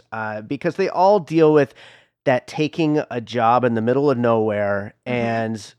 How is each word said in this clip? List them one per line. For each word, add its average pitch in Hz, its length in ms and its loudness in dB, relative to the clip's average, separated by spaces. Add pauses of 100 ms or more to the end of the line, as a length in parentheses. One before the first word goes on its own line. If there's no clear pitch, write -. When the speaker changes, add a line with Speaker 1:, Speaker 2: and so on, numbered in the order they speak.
(140)
Speaker 1:
uh, 107 280 -8
because 143 360 -6
they 190 100 -2
all 196 320 2
deal 156 320 4
with 147 220 4 (500)
that 127 240 0
taking 151 540 -2 (100)
a 123 80 -6
job 117 460 0
in 120 80 2
the 113 80 -2
middle 127 280 2
of 131 80 0
nowhere 107 760 0 (120)
Speaker 2:
Mm-hmm. 127 80 -6
Speaker 1:
and 113 640 -4